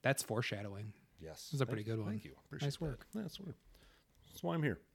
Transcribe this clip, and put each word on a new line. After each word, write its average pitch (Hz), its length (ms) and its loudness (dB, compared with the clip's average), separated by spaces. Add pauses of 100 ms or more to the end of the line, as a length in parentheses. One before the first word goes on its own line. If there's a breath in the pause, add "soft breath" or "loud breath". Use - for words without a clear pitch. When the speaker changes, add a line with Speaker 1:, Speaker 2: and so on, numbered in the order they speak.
Speaker 1:
That's 139 200 6
foreshadowing. 104 680 -2 (280)
Speaker 2:
Yes. 80 240 -10
Speaker 1:
This - 100 -8
is 139 60 0
a 131 60 6
Speaker 2:
Thank - 40 6
Speaker 1:
pretty 110 180 0
good 113 100 2
Speaker 2:
you. 110 40 0
Speaker 1:
one. 104 80 0
Speaker 2:
Thank 110 140 -2
you. 139 80 -12 (140)
Appreciate 147 200 -2
Speaker 1:
Nice 139 120 0
Speaker 2:
that. 170 60 -2
Speaker 1:
work. 139 300 -2
Speaker 2:
Yeah, 220 80 -2
that's, 180 160 -8
what, 190 160 -8 (720 loud breath)
that's - 140 -12
why 170 120 2
I'm 160 100 4
here. 113 160 2 (140)